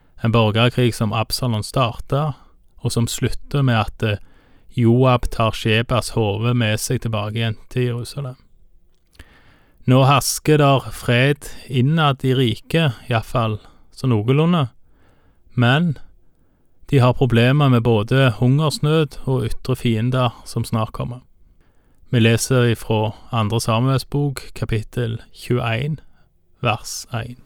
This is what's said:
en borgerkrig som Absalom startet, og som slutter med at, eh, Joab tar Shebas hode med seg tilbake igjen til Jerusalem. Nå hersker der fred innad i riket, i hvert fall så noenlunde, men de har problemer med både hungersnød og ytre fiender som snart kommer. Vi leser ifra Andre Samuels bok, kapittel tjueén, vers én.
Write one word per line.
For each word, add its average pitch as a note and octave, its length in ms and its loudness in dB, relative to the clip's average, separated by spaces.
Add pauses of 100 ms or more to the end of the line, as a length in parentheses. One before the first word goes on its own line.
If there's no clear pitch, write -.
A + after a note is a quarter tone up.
(240)
en A2+ 80 2
borgerkrig A2+ 640 2
som G#2+ 180 -4
Absalom A2 500 -4
startet, C#3 720 -4 (460)
og A#2 120 -4
som A#2 140 0
slutter - 560 -4
med A#2+ 180 2
at, - 220 -6
eh, G#2 160 -2 (500)
Joab B2 640 2
tar A2+ 220 -2
Shebas A2+ 580 -2
hode A2 440 -2
med A2 260 0
seg B2+ 220 -4
tilbake G#2+ 340 -6
igjen A2+ 200 -4 (120)
til B2 140 -4
Jerusalem. B2 540 -8 (1500)
Nå B2+ 180 6
hersker C#3+ 540 2
der C#3 320 2
fred C3 580 0 (200)
innad C#3+ 560 0
i C3 100 2
riket, C3 580 0 (160)
i - 40 -2
hvert A2+ 120 0
fall A2 360 -2 (320)
så - 140 -6
noenlunde, C3+ 640 2 (840)
men C3+ 440 2 (880)
de C#3+ 120 4
har B2 160 4
problemer C3 540 4
med A#2+ 140 4
både A#2+ 560 2
hungersnød D3 880 0
og B2+ 220 -2
ytre - 280 -2
fiender B2 560 0 (120)
som A#2 200 -6
snart A2+ 280 -2
kommer. B2+ 340 -10 (920)
Vi A#2 40 4
leser A#2 440 2
ifra A2 480 -2 (180)
Andre A2 300 0
Samuels B2 480 0
bok, C#3+ 320 -4 (140)
kapittel A2+ 640 -6 (160)
tjueén, B2 640 -4 (680)
vers - 480 -6
én. A#2+ 340 -10